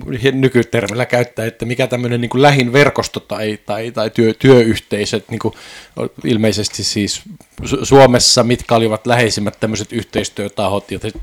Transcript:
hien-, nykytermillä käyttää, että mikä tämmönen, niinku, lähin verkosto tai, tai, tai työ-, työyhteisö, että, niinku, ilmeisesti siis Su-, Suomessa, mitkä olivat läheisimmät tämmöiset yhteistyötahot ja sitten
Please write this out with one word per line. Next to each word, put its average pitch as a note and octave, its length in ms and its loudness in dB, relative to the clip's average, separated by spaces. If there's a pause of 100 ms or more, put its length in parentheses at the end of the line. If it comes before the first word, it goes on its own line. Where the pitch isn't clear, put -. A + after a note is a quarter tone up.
(220)
hien-, C3 180 0
nykytermillä A#2+ 680 0
käyttää, A#2+ 400 -4
että - 180 -10
mikä B2 220 -2
tämmönen, A#2+ 340 -4
niinku, A#2+ 220 0
lähin C3+ 300 4
verkosto C3+ 480 0
tai, G#2+ 460 -8
tai, A2+ 240 -8
tai A2+ 200 -4
työ-, A2+ 240 2
työyhteisö, A2+ 840 4
että, - 160 -8
niinku, A2 220 -6 (680)
ilmeisesti G#2+ 600 -2
siis - 380 -4 (400)
Su-, - 220 -4
Suomessa, B2+ 600 6
mitkä A#2+ 300 -2
olivat A2+ 320 0
läheisimmät A2+ 540 -2
tämmöiset G#2+ 320 -6
yhteistyötahot G2+ 960 -6
ja G2 80 -8
sitten G#2+ 240 -10